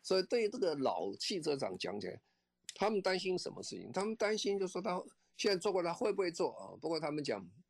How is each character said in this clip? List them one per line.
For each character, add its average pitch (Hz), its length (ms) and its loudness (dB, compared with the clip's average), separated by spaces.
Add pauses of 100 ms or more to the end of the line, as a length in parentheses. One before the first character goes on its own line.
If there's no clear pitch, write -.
所 190 160 4
以 - 20 0
对 233 220 2
于 208 40 4
这 220 80 -2
个 180 200 2
老 98 400 2
汽 190 240 -2
车 151 160 0
厂 98 200 -2
讲 95 240 -4
起 92 60 -6
来， - 140 -8 (540)
他 196 140 2
们 208 140 2
担 190 160 2
心 185 180 0
什 - 140 -4
么 - 100 -12
事 - 100 -8
情？ - 200 -10
他 190 140 0
们 220 100 -2
担 214 240 2
心 202 180 0
就 190 120 0
是 190 40 -8
说 185 80 -4
他 190 220 -2 (340)
现 - 140 2
在 196 60 4
做 196 160 0
过， 180 100 4
他 170 100 0
会 208 200 0
不 196 80 0
会 175 100 2
做 165 220 0
啊？ 98 280 -12
不 151 80 -4
过 160 120 0
他 151 100 0
们 147 140 -2
讲 104 200 -2 (260)